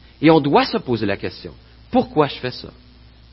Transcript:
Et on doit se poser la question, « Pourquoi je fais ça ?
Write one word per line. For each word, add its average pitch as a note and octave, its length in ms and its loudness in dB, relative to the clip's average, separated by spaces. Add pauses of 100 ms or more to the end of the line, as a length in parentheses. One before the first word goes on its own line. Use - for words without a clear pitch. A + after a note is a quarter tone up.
(220)
Et D3 80 6
on D#3+ 100 8
doit D3+ 260 2
se A#3+ 120 -6
poser A2+ 280 -4
la G2 120 -2
question, « F2 360 -12 (380)
Pourquoi D3+ 360 0
je - 80 -10
fais B2+ 160 -8
ça ? - 180 -16 (640)